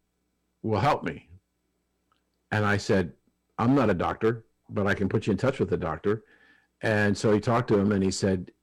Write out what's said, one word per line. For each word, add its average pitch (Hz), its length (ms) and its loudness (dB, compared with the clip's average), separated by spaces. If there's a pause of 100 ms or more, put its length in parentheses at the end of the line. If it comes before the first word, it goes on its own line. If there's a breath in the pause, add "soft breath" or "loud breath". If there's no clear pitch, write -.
(640)
will 107 160 0
help 139 240 0
me?" - 240 -8 (1200)
And 107 160 0
I 104 100 2
said, 95 360 0 (440)
"I'm 123 200 2
not 120 120 2
a 98 60 2
doctor, 90 520 -2 (220)
but 104 200 -2
I 98 60 0
can 98 140 -2
put 107 200 -2
you - 20 0
in 98 60 2
touch 135 240 -2
with 92 120 0
a 87 40 0
doctor." 85 480 -4 (580 soft breath)
And 104 340 2
so 110 160 2
he 107 60 4
talked 123 300 0
to 107 100 4
him, 101 140 2
and 98 100 2
he 95 80 2
said, 95 400 -2 (120)